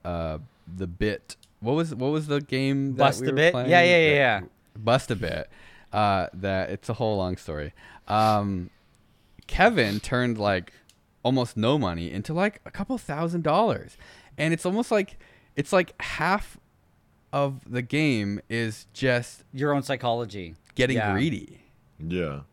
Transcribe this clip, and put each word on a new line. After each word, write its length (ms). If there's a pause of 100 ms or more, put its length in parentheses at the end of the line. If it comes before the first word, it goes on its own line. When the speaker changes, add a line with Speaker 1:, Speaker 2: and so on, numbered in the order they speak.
Speaker 1:
uh, 320 (400)
the 100
bit 480 (300)
what 100
was, 180
what 180
was 160
the 120
game 560
that 40
Speaker 2:
Bust 220
Speaker 1:
we 60
Speaker 2:
a 40
Speaker 1:
were 40
Speaker 2:
Bit? 160
Speaker 1:
playing? 180
Speaker 2:
Yeah, 120
yeah, 160
yeah, 120
Speaker 1:
That 60
Speaker 2:
yeah. 260 (360)
Speaker 1:
Bust 340
a 40
Bit. 340 (420)
Uh, 420
that, 360
it's 200
a 40
whole 240
long 200
story. 360 (340)
Um, 640 (800)
Kevin 520
turned, 380
like, 360 (500)
almost 340
no 200
money 340
into, 220
like, 320
a 60
couple 260
thousand 460
dollars. 540 (400)
And 160
it's 120
almost 260
like, 260 (380)
it's 160
like 300
half 560 (720)
of 400
the 100
game 580 (100)
is 440
just 500 (100)
Speaker 2:
Your 200
own 100
psychology. 720 (200)
Speaker 1:
getting 220
Speaker 2:
Yeah. 160
Speaker 1:
greedy. 480 (380)
Speaker 3:
Yeah. 420 (120)